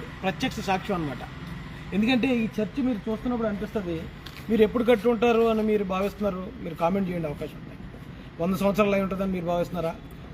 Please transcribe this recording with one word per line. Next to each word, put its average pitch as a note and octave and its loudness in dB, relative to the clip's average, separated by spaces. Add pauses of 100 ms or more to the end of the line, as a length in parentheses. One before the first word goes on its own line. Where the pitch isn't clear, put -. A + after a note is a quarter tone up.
(220)
ప్రత్యక్ష F#3+ -2
సాక్ష్యం F#3+ 0
అనమాట. D3 -4 (800)
ఎందుకంటే A3+ 4
ఈ A#3 2
చర్చ్ G#3+ -2
మీరు A3 -2
చూస్తున్నప్పుడు A3+ -2
అనిపిస్తుంది, F#3+ -4 (480)
మీరు A3 6
ఎప్పుడు A3 4
కట్టుంటారు A#3 6
అని A3 4
మీరు G#3+ 4
భావిస్తున్నారు, F#3 -2 (160)
మీరు E3+ -6
కామెంట్ F3+ 2
చేయండి, E3 -2
అవకాశం D3 -8
ఉంది. - -14 (680)
వంద F#3+ 2
సంవత్సరాలు G3+ 4
అయి G3 4
ఉంటుందని F#3+ 0
మీరు F3 -2
భావిస్తున్నారా? E3+ 0 (380)